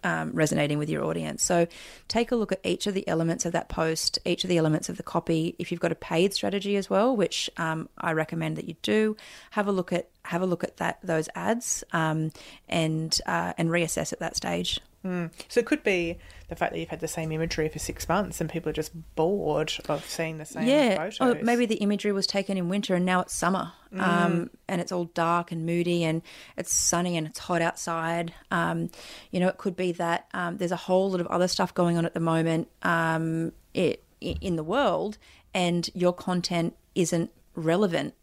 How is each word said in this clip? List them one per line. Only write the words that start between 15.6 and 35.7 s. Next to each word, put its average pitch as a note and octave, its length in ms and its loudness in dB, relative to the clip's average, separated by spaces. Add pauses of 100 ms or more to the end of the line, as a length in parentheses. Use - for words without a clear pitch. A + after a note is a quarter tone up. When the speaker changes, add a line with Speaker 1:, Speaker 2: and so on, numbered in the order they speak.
Speaker 2:
could D4+ 160 0
be F3 380 0 (280)
the E3+ 80 -8
fact - 180 -2
that E3+ 60 -4
you've E3 100 -6
had E3 100 -8
the D#3+ 80 -4
same D#3+ 240 -4
imagery D#3 380 -2
for - 100 -10
six - 280 -8
months F#3 320 0
and E3 80 0
people D#3+ 220 -4
are D3 40 -4
just D#3 180 -4 (240)
bored D#3 580 0 (160)
of D#3 160 -2
seeing D#3+ 320 -6
the D#3 80 -10
same - 220 -2
Speaker 1:
Yeah, C4 280 6
Speaker 2:
photos. F3+ 240 -4
Speaker 1:
or B3 240 2
maybe A#3+ 220 4
the G#3+ 120 0
imagery G#3 340 2
was G3 160 0
taken G3 280 -2
in F3+ 140 0
winter G3+ 240 0
and F3+ 100 4
now F3+ 180 4
it's - 120 -6
summer, F3 380 0 (200)
Speaker 2:
Mm. F#3+ 80 -8
Speaker 1:
um, F3 500 2 (180)
and F#3 120 0
it's E3+ 120 -4
all F3 140 -2
dark E3+ 460 0
and E3 140 -4
moody E3+ 380 2
and D#3+ 180 2 (340)
it's - 160 -6
sunny F3 460 2
and D#3 80 -2
it's D#3+ 140 -10
hot E3+ 240 0
outside. E3+ 680 -2 (200)
Um, E3+ 400 0 (400)
you F#3 80 0
know, F3+ 80 4
it F#3 100 0
could F3+ 180 -4
be F#3 180 0
that, E3+ 420 0
um, F3 220 -4
there's F3 140 -2
a F3+ 40 0
whole F#3+ 340 2
lot F#3 100 0
of E3+ 80 0
other F3+ 200 2
stuff F#3 260 0
going E3+ 240 4
on E3 80 2
at - 80 -2
the E3 60 -2
moment, E3 500 2 (140)
um, E3 720 0 (200)
it, E3 300 0 (180)
i-, - 180 -6
in F3+ 160 -2
the D#3 80 -4
world, G3 540 0 (340)
and F3 440 2